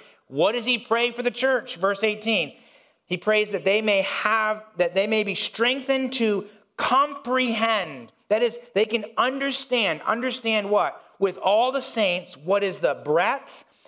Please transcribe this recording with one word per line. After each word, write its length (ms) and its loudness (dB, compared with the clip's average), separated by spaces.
What 240 2
does 140 -4
he 120 0
pray 320 0
for 140 -8
the 80 0
church? 440 -2
Verse 280 0
eighteen, 520 -2
he 120 -4
prays 340 2
that 120 -2
they 180 2
may 220 2
have, 600 0
that 160 2
they 140 2
may 160 0
be 120 -4
strengthened 800 -2
to 340 0
comprehend. 1300 0
That 160 2
is, 160 -2
they 120 4
can 200 -2
understand. 840 0
Understand 680 -2
what? 320 0
"With 180 0
all 340 2
the 100 -4
saints, 540 -2
what 280 0
is 160 -4
the 160 2
breadth 680 0